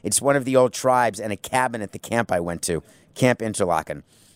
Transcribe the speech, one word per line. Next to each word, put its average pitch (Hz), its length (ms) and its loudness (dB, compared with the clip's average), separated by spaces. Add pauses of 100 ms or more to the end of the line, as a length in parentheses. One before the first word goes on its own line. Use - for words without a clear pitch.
It's 104 180 0
one 139 140 4
of 135 80 0
the 131 100 0
old 127 180 6
tribes 123 460 2
and 107 140 -6
a 98 40 -4
cabin 123 460 -2
at 95 80 -8
the - 80 -12
camp - 320 -2
I - 80 2
went 87 240 -4
to, 80 220 -4 (320)
Camp 123 260 2
Interlaken. 85 640 -2 (320)